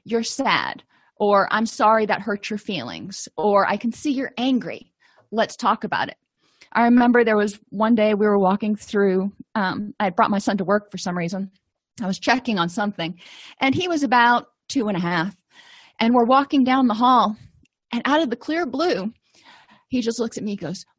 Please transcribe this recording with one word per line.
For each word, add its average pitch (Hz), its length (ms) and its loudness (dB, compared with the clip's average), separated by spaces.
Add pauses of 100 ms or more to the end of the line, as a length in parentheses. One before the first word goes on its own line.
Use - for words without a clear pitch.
"You're 226 180 -2
sad," 175 600 -4 (340)
or, 202 340 2
"I'm 220 140 -2
sorry 220 400 2
that 202 160 -2
hurt 208 280 -8
your 208 100 -6
feelings," 104 760 -10
or, 196 320 2
"I 196 100 0
can 226 140 -4
see 302 200 -4
you're 262 260 -6
angry. 233 560 -4 (380)
Let's 214 240 -2
talk 220 280 -2
about 131 260 -4
it." - 80 -18 (540)
I 226 120 2
remember 240 400 6
there 220 120 2
was 208 240 0 (100)
one 220 260 2
day 214 180 4
we 208 140 2
were 202 120 4
walking 202 360 0
through, 196 580 0 (220)
um, 208 440 -4
I 214 60 0
had 180 100 -2
brought 226 160 2
my 202 80 0
son 220 180 -2
to 190 80 -4
work 202 240 0
for - 80 -14
some 180 200 -6
reason. 190 340 -6 (500)
I 190 60 -4
was 190 120 -4
checking 247 380 0
on 170 120 0
something, 180 500 -6 (400)
and 269 160 2
he 359 140 -2
was 320 140 0
about 240 440 4 (220)
two 233 180 -2
and 202 80 -2
a 180 60 -2
half, 175 340 -2 (640)
and 226 140 4
we're 240 120 4
walking 277 380 4
down 254 240 4
the 220 60 0
hall, 226 420 4 (560)
and 233 140 -4
out 294 160 2
of 302 80 -2
the 233 80 -6
clear 330 280 -4
blue, 233 460 -2 (800)
he 254 120 -2
just 226 180 -4
looks 233 180 -6
at - 60 -8
me 208 80 -6
and 202 100 -8
goes, 175 240 -10 (140)